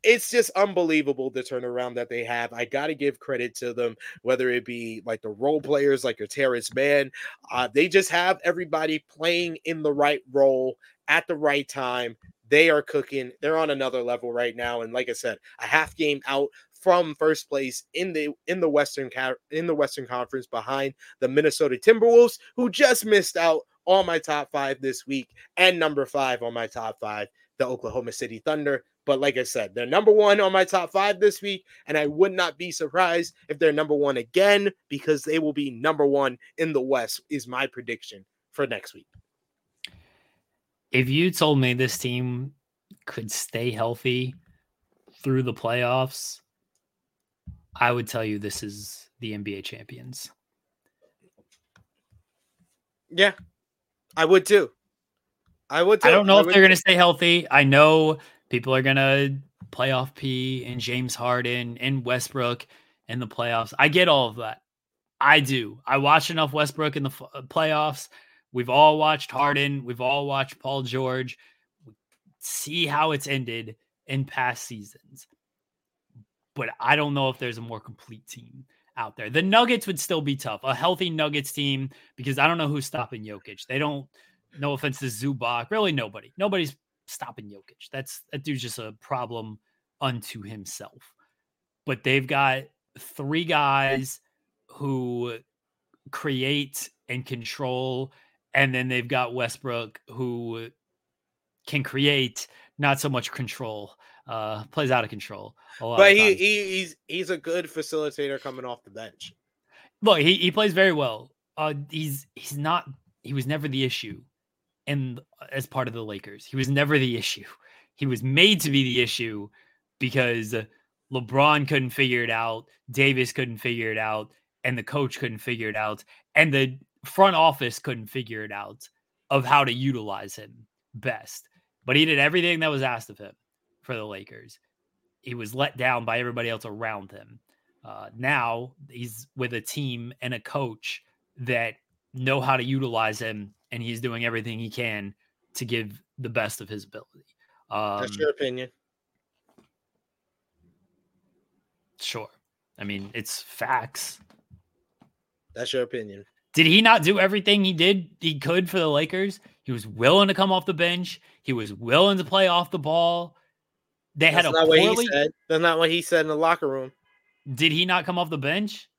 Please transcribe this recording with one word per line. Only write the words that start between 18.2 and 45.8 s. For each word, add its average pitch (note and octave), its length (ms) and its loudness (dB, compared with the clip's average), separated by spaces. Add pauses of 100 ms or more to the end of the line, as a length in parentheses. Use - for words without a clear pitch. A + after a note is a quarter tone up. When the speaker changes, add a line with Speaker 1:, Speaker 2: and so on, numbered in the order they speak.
Speaker 1:
in F3+ 120 -2
the E3 80 2
Western C#3+ 400 0
Ca-, C3 260 -4 (180)
in D#3+ 140 -4
the D#3+ 80 0
Western C#3 320 -2
Conference B2 400 -6
behind C3 480 -4 (260)
the B2+ 80 2
Minnesota C#3+ 480 2
Timberwolves, A#3 640 6 (180)
who B3 140 0
just B3+ 340 2
missed G#3 320 4
out E3 260 2 (220)
on F#3 220 4
my E3+ 120 -2
top D3 320 -4
five C#3 300 -4
this C3+ 260 -6
week, C3+ 220 -6 (280)
and F3+ 220 4
number D3 280 0
five C3 360 -2
on A#2 120 -8
my A#2 120 -6
top A2 340 -10
five, G#2+ 280 -8 (300)
the C3 80 0
Oklahoma A#2+ 460 -6
City A2+ 260 -10
Thunder. C#3+ 460 -4 (200)
But C3+ 140 2
like C#3 180 0
I B2+ 60 -2
said, G#2 320 -6
they're A#2+ 100 -6
number G#3 280 4
one G#3 260 6
on F#3+ 140 2
my F#3+ 120 4
top F3+ 280 -2
five G3 260 0
this G3+ 240 2
week, G3 220 -6 (240)
and D3+ 100 0
I D3+ 80 2
would E3+ 260 2
not F3 240 0
be F3 140 -8
surprised E3+ 640 0 (140)
if D3+ 100 -8
they're D#3 140 4
number D3 220 0
one C#3 240 0
again, G3 520 4 (180)
because C#3+ 340 -2
they D#3+ 180 0
will D3+ 120 0
be C#3+ 200 -4
number D3 340 0
one C#3 320 2 (200)
in E3 140 0
the C#3 80 2
West, B2+ 480 -2
is B2 200 -6
my B2+ 180 -4
prediction A2+ 580 -12 (280)
for C#3+ 120 -2
next A#2 300 -8
week. - 140 -20 (1800)
Speaker 2:
If B2+ 160 2
you E3 240 2
told D3+ 260 4
me B2+ 160 2
this B2+ 240 -2
team B2 540 -6 (520)
could A2 280 -12
stay A#2 400 -4
healthy B2 640 -4 (840)
through C3 220 0
the A#2+ 120 -4
playoffs, B2 880 -2 (1300)